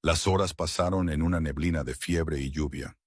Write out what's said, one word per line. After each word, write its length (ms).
Las 240
horas 280
pasaron 560
en 120
una 180
neblina 440
de 100
fiebre 460
y 100
lluvia. 460